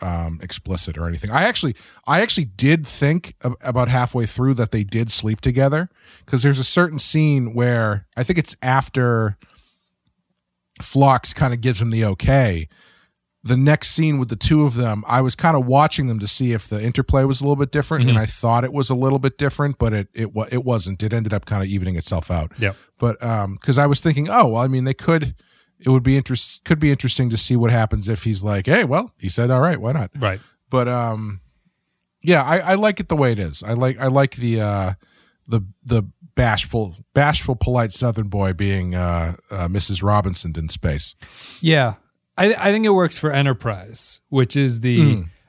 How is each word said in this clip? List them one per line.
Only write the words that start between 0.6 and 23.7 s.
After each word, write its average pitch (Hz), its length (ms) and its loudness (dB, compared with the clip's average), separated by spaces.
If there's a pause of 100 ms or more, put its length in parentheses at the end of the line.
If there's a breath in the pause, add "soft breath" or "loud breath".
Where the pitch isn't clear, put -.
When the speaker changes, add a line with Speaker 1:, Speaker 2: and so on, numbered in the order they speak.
Speaker 1:
or 85 80 -6
anything. 85 240 -6
I 135 140 2
actually, 180 320 -2 (320 loud breath)
I 160 140 2
actually 202 240 -2
did 135 400 2
think 151 580 -2
ab-, 123 160 -4
about 123 280 0
halfway 123 380 0
through 131 280 0
that 120 180 -2
they 107 100 0
did 113 280 -2
sleep 110 300 -2
together, 135 500 0 (360 soft breath)
'cause 123 160 0
there's 139 160 4
a 131 60 -4
certain 165 340 0
scene 139 560 0
where 117 520 0 (100)
I 123 80 -2
think 180 140 0
it's - 240 -4
after 123 720 2 (1500 soft breath)
Phlox 135 500 2
kinda 123 240 0
gives 117 240 -2
him 117 100 0
the 113 140 0
okay, 104 640 2 (760 soft breath)
the 123 140 0
next 147 320 2
scene 156 280 0
with 123 120 -4
the 117 60 -4
two 151 280 2
of 131 100 0
them, 113 320 -2
I 123 140 2
was 131 140 0
kinda 160 260 2
watching 135 460 2
them 117 120 -2
to 104 80 -4
see 123 260 0
if 113 140 -4
the 107 160 -6
interplay 131 420 2
was 135 160 0
a 139 40 -4
little 143 120 2
bit 139 140 -2
different, 147 340 0
and 127 100 4
Speaker 2:
Mm-hmm. 110 80 4
Speaker 1:
I 110 40 -2
thought 117 380 0
it 131 80 -6
was 143 180 -2
a 135 40 0
little 131 240 2
bit 131 200 -2
different, 143 400 -2
but 113 140 0
it, 104 220 -4
it 110 180 -6
wa-, 110 180 -6
it 123 140 -2
wasn't. 104 380 -2
It 107 100 -2
ended 110 220 -2
up 101 120 -4
kinda 98 200 -2
evening 92 300 -2
itself 85 340 -4
out. 82 280 -2
Speaker 2:
Yep. 98 160 -2 (240 soft breath)
Speaker 1:
But, 117 240 -2
um, 104 360 -4
'cause 131 200 0